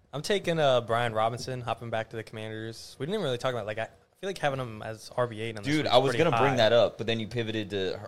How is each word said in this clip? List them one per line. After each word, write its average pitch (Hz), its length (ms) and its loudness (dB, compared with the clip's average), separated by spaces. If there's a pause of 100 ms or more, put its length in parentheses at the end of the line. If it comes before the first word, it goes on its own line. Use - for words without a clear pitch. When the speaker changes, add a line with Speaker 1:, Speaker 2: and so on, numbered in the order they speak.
(120)
Speaker 1:
I'm 143 100 -6
taking, 170 380 0
uh, 131 220 4
Brian 117 300 0
Robinson, 120 480 -2
hopping 117 300 -6
back 113 200 -4
to 120 60 -12
the 110 60 -8
Commanders. 110 800 -12
We 131 60 -6
didn't 180 80 -4
even 214 100 -2
really 127 140 -2
talk 131 140 -2
about, 110 140 -4
like, 107 120 -6
I 110 100 -4 (320)
feel 196 100 -6
like 180 80 -8
having 139 220 -2
him 113 220 -8
as 110 340 -12
R 123 100 2
B 107 160 -8
eight 113 160 -6
on 101 40 -12
this 131 120 -2
Speaker 2:
Dude, 151 100 2
Speaker 1:
week's 110 100 4
Speaker 2:
I 123 40 12
was 131 120 4
Speaker 1:
pretty 123 140 4
Speaker 2:
gonna 147 140 2
bring 139 140 4
Speaker 1:
high. 127 40 0
Speaker 2:
that 110 160 6
up, 117 240 6
but 110 100 -6
then 113 140 0
you 107 60 -4
pivoted 110 440 -2
to, 95 380 -2